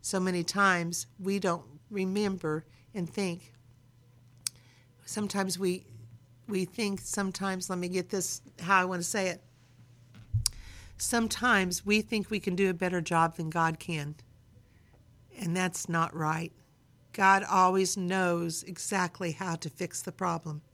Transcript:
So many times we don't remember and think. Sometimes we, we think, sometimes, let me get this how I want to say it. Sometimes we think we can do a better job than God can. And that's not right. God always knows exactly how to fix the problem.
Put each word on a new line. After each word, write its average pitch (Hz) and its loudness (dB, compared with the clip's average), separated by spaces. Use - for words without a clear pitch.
So 190 -2
many 180 0
times 175 2
we 196 0
don't 175 0
remember 190 -2
and 175 -4
think. 180 -4
Sometimes 196 -4
we, 185 -2
we 196 0
think, 196 -4
sometimes, 190 -4
let 185 -4
me 180 -4
get 180 -2
this 190 -4
how 185 6
I 185 2
want 185 -2
to 170 -4
say 190 0
it. - -6
Sometimes 220 2
we 208 4
think 214 -2
we 220 0
can 185 -2
do 190 4
a 180 0
better 180 0
job 165 2
than 160 -4
God 160 0
can. 147 -6
And 175 -2
that's 185 -2
not 165 0
right. 160 -2
God 196 8
always 185 4
knows 175 0
exactly - -4
how 170 -4
to 165 -8
fix - -6
the 175 -8
problem. 165 -4